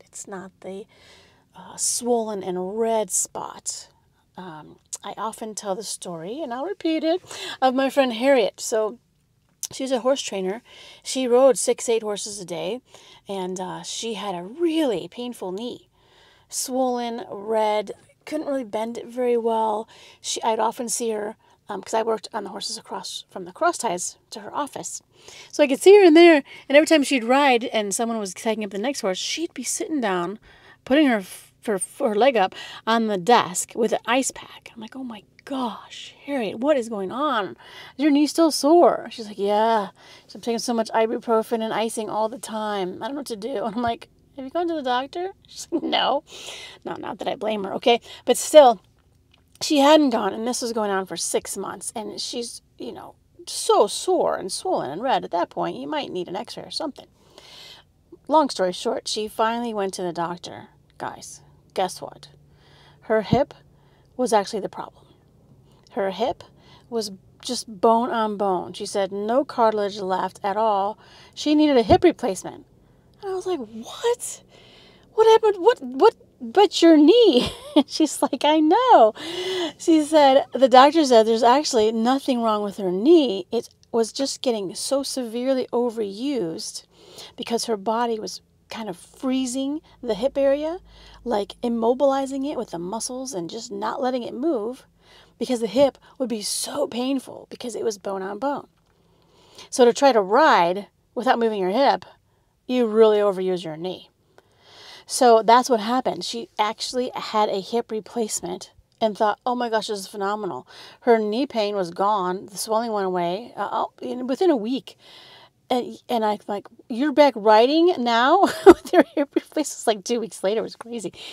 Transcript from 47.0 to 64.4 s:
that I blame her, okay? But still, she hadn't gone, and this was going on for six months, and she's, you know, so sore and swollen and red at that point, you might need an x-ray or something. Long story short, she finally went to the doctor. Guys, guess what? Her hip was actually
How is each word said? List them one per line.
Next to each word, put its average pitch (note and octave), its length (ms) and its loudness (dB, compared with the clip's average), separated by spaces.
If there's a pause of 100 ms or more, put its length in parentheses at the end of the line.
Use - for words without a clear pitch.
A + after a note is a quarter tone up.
that - 100 -6
I - 80 -6
blame A3 260 -6
her, F#3+ 120 -8
okay? A#3 260 2 (240)
But B3 120 0
still, C4 440 8 (800)
she D4+ 180 0
hadn't C#4+ 320 6
gone, G#3+ 240 -2
and A3+ 140 -6
this B3 140 -6
was A#3 100 -6
going G#3+ 180 -2
on F#3+ 160 -4
for E3+ 100 -10
six - 400 -6
months, G3 380 -10
and G#3 260 -12
she's, - 400 -10 (160)
you B3+ 140 -12
know, - 240 -18 (320)
so F4+ 400 2
sore B3+ 480 -2
and - 160 -8
swollen - 400 -6
and D#3 100 -10
red A3 240 -2
at F3+ 60 -12
that E4+ 180 -2
point, F3 280 -6
you C4 100 -12
might D4 240 -8
need F3+ 160 -8
an E3+ 80 -12
x-ray G#3 300 -12
or F3 80 -16
something. - 340 -10 (1200)
Long D4 240 2
story F#3 220 -2
short, - 340 -6
she G#3+ 220 -6
finally A#3 440 -4
went G3 220 -6
to F#3+ 80 -8
the F3+ 100 -6
doctor. E3+ 560 -10 (300)
Guys, - 420 -14 (340)
guess F#3 260 -4
what? - 280 -18 (720)
Her A3 200 0
hip B3 320 0 (600)
was A#3+ 160 -2
actually G3+ 280 0